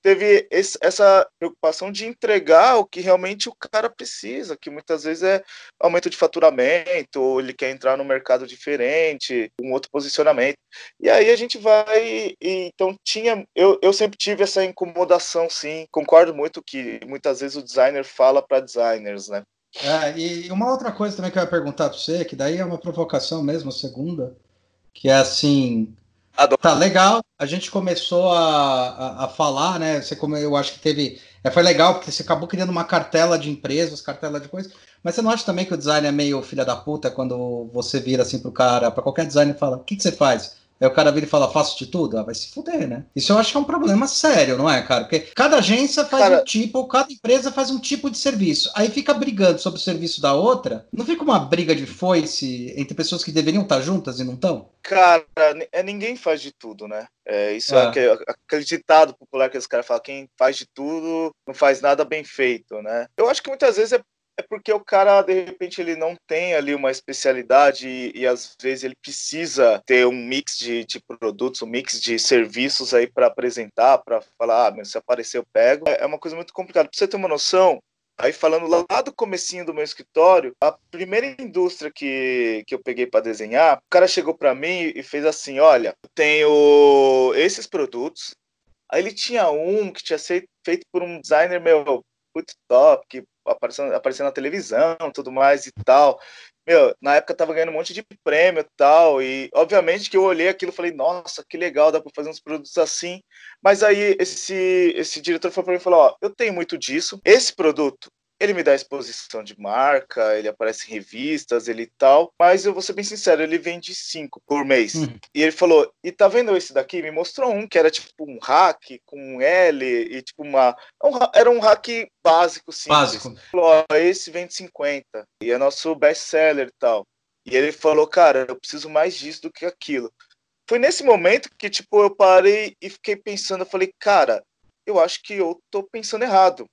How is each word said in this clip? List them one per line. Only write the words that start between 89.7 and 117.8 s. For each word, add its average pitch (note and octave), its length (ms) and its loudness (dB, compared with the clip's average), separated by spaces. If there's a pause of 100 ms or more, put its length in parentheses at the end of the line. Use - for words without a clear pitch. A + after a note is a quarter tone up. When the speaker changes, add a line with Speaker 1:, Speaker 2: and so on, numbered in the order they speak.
Speaker 1:
que - 100 -18
tinha D#3 160 -6
ser F3+ 260 -6 (200)
feito F3 260 -6
por F3+ 120 -4
um E3+ 180 -10
designer, E3+ 400 0
meu, D3 420 2 (320)
muito - 200 -10 (140)
top, C#3 400 6
que C3 140 -16 (240)
apareceu, C#3+ 480 -4
apareceu C3 300 -4
na C#3 80 -2
televisão, D3+ 640 -2 (160)
tudo C3 200 -12
mais C#3 340 2
e C3 60 -20 (120)
tal. C3+ 360 6 (460)
Meu, D3 360 6
na C#3+ 140 2
época D3 180 -2
tava D#3+ 180 -2
ganhando D#3+ 180 -2
um D#3 40 -12
monte E3 180 -6
de G#3 120 -14 (180)
prêmio D#3+ 380 2
e D3+ 60 -8 (100)
tal, D3+ 440 6
e C3 320 -6
obviamente F3 560 2
que - 80 -2
eu F#3+ 60 4
olhei F3+ 260 2
aquilo F#3 220 -4
e - 40 -16
falei, F3 180 -6
"Nossa, D#3+ 560 -6
que - 80 -14
legal, D#3 340 2
dá D#3 100 -2
pra D3+ 140 -20
fazer D3+ 160 -10
uns D#3 100 -18
produtos D3+ 380 -10
assim." F3 420 -4 (400)
Mas G3+ 220 4
aí G#3 360 4
esse, F#3 760 -2
esse D#3 240 -8
diretor E3+ 300 -4
falou F3+ 160 -6
pra F3+ 80 -2
mim, F3 60 -4
falou, F3 200 4
"Ó, C#3+ 220 6
eu G#3 80 -4
tenho G#3 240 -4
muito E3+ 240 -8
disso, D#3 460 -8
esse G#3+ 280 4
produto, D3+ 560 -2 (320)
ele G3+ 140 -2
me F3 80 -6
dá C#3+ 120 4
exposição A#2+ 720 -10
de G2+ 160 -20
marca, A2+ 760 -2
ele G#2+ 120 -6
aparece A2 420 -8
em A2+ 40 -14
revistas, A#2+ 760 -6
ele A#2 160 -8
e - 120 -20
tal, C#3+ 440 4
mas F3+ 260 4
eu G3+ 60 0
vou F#3 100 -8
ser G3 100 -8
bem G3+ 120 -8
sincero, G3 380 0
ele D#3+ 160 -4
vende E3+ 360 -10
cinco - 520 -14
por C#3+ 180 -4
mês." B2+ 300 2
Speaker 2:
Uhum. D3 200 -6 (200)
Speaker 1:
E D3 80 0
ele D#3 100 2
falou, D#3+ 380 4 (140)
"E F3 80 -8
tá G3+ 160 4
vendo G#3+ 280 2
esse F3+ 160 -6
daqui?" C3+ 300 -4
Me D#3 80 -8
mostrou F3+ 420 -4
um G#3 140 -6
que F3+ 120 0
era D#3+ 120 4